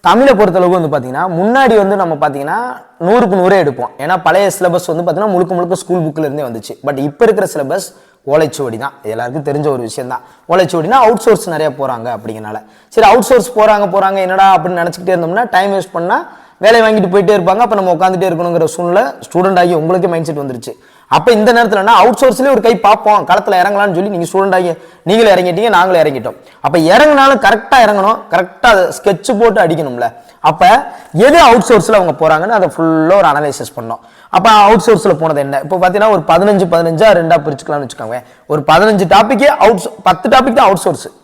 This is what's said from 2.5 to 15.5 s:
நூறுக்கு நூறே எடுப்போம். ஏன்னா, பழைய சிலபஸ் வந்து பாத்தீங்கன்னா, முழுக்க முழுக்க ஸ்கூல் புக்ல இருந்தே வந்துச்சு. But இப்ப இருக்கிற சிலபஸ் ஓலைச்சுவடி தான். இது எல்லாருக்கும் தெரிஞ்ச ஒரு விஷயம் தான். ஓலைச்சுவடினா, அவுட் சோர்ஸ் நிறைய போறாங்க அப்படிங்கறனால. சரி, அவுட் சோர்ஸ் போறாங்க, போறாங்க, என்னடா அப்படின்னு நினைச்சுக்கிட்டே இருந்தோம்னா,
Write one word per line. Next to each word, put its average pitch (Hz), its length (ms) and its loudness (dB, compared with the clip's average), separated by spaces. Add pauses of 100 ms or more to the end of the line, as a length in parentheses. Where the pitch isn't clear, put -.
நூறுக்கு 202 360 0
நூறே 185 260 2
எடுப்போம். 123 360 -4
ஏன்னா, 160 240 -4
பழைய 185 360 0
சிலபஸ் 175 360 -2
வந்து 170 180 -4
பாத்தீங்கன்னா, 202 160 -2
முழுக்க 180 260 -2
முழுக்க 175 200 -4
ஸ்கூல் 175 260 -6
புக்ல 156 180 -6
இருந்தே 147 240 -6
வந்துச்சு. 113 440 -12
But 143 120 -4
இப்ப 147 300 -2
இருக்கிற 196 260 0
சிலபஸ் 156 400 -6 (320)
ஓலைச்சுவடி 139 520 -2
தான். 135 140 -10 (100)
இது 107 80 -10
எல்லாருக்கும் 131 440 -6
தெரிஞ்ச 147 140 -4
ஒரு 131 140 -4
விஷயம் 123 280 -10
தான். 123 100 -10 (280)
ஓலைச்சுவடினா, 170 420 -2
அவுட் 240 280 2
சோர்ஸ் 202 300 0
நிறைய 156 300 -4
போறாங்க 120 400 -8
அப்படிங்கறனால. 107 440 -12 (260)
சரி, 214 180 2
அவுட் 226 160 4
சோர்ஸ் 226 360 0
போறாங்க, 214 340 2
போறாங்க, 196 240 0
என்னடா 190 400 2
அப்படின்னு 175 300 -2
நினைச்சுக்கிட்டே 180 220 -8
இருந்தோம்னா, 180 420 -2